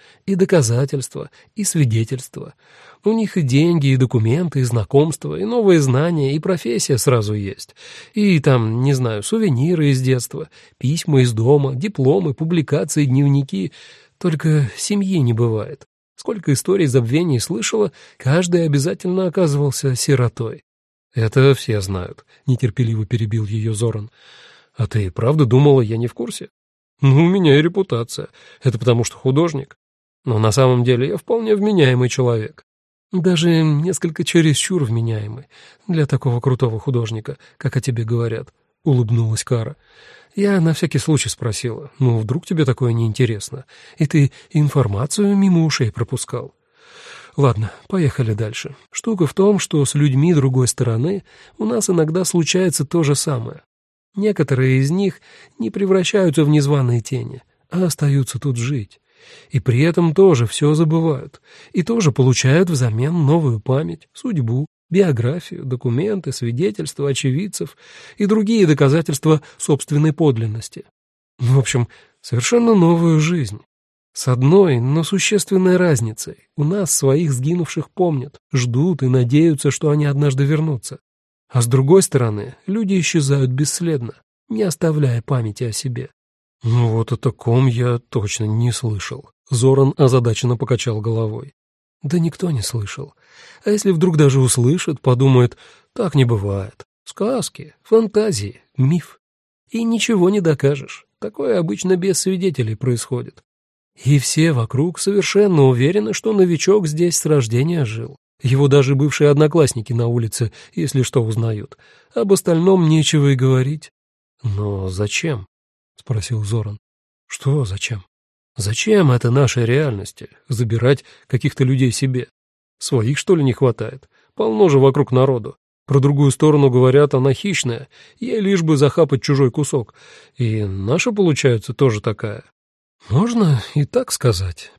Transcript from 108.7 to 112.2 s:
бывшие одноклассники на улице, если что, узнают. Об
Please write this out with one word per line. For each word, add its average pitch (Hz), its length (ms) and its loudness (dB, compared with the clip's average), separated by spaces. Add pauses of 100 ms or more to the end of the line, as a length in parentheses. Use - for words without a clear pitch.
бывшие 143 380 2
одноклассники 147 600 2
на 117 160 -2
улице, 120 440 -2 (240)
если 143 260 -2
что, 123 220 0
узнают. 110 540 -4 (360)
Об 226 180 0